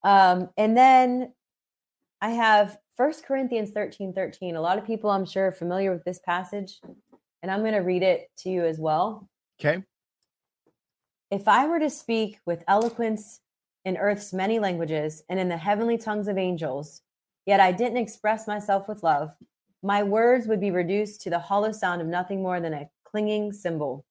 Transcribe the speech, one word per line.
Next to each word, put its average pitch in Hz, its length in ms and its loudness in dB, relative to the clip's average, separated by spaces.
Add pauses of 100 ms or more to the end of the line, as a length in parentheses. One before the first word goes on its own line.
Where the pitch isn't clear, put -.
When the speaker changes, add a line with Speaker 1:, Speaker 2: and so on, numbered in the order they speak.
Speaker 1:
Um, 185 540 6
and 214 200 4
then 254 560 6 (880)
I 214 100 -4
have 220 460 4 (200)
First 294 280 0
Corinthians 247 460 -2
thirteen 202 420 -6
thirteen. 180 420 -6
A 160 60 -4
lot 175 160 0
of 214 80 -8
people, 220 240 -2
I'm 196 160 0
sure, 190 220 0
are 180 40 0
familiar 185 420 -2
with 170 100 -6
this 185 160 -6
passage, 185 600 -6 (640)
and 185 100 -6
I'm 208 120 -2
gonna 220 200 0
read 180 200 0
it 185 260 0 (100)
to 180 100 -8
you 180 160 -2
as 160 140 -2
well. 165 480 -2 (320)
Speaker 2:
Okay. 165 240 -2 (1500)
Speaker 1:
"If 202 160 -2
I 240 200 6
were 339 120 0
to 302 100 0
speak 220 560 -4
with 170 220 -4
eloquence 220 720 0 (460)
in 190 120 -2
earth's 202 360 -2
many 202 260 -2
languages 160 680 -4
and 185 100 -4
in 180 100 0
the 170 80 -4
heavenly 208 400 -2
tongues 214 300 -4
of 196 100 -2
angels, 156 640 -6 (440)
yet 196 140 4
I 185 120 6
didn't 226 260 -2
express 220 500 -2
myself 202 400 -2
with 208 160 -10
love, 156 320 0 (460)
my 202 220 0
words 226 440 4
would 214 120 0
be 202 120 0
reduced 196 500 -2
to - 80 -8
the 170 100 -2
hollow 208 320 -2
sound 180 300 -2
of 160 60 -4
nothing 180 360 -4
more 180 160 -2
than 165 140 -4
a 147 160 -10 (140)
clinging 214 500 -4
cymbal. 151 580 -6